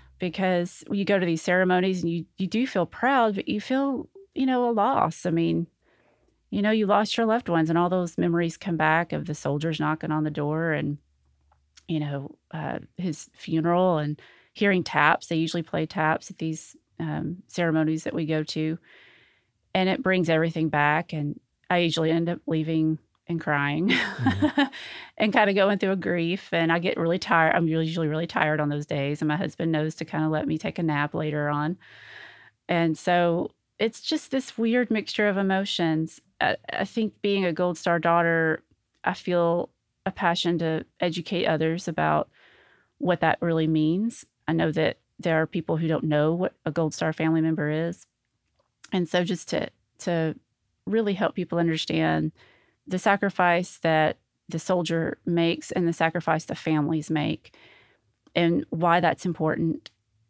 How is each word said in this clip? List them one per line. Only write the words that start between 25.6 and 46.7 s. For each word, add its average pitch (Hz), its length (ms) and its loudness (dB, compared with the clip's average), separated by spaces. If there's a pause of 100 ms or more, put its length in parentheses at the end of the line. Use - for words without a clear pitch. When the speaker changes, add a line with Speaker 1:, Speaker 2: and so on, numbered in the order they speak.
Speaker 1:
through 190 140 0
a 196 40 2
grief. 175 560 -2
And 165 220 2
I 175 60 2
get 170 180 -2
really 170 220 2
tired. 165 360 4
I'm 165 120 2
usually 160 400 0
really 156 200 -2
tired 151 320 0
on 147 100 0
those 147 180 -4
days. 147 340 -2
And 156 80 0
my 151 80 0
husband 165 340 -2
knows 156 240 0
to 160 100 -8
kinda 156 240 -2
let 156 180 -2
me 156 100 -2
take - 220 -6
a 170 40 -2
nap 147 300 0
later 151 340 -2
on. 147 300 -2 (880)
And 165 300 0
so 175 540 0 (260)
it's 226 240 -4
just - 300 -6
this - 260 -4
weird 233 340 0
mixture 214 380 0
of 190 80 0
emotions. 190 840 0 (220)
I, - 160 2 (160)
I - 120 -4
think 220 360 -4
being 196 240 0
a 170 80 0
Gold 180 240 0
Star 170 220 0
daughter, 165 600 2 (440)
I 180 80 0
feel 175 560 0 (360)
a 185 60 -2
passion 175 480 0
to 160 260 -2 (140)
educate 175 460 -2
others 160 420 0
about 156 420 0 (680)
what 175 240 0
that 160 200 2
really 160 260 0
means. 160 580 0 (220)
I 160 60 0
know 165 180 2
that 160 260 0 (220)
there 160 220 2
are 160 60 2
people 165 300 -4
who 160 100 0
don't 156 180 0
know 151 280 2
what 180 200 -2 (120)
a 160 60 -2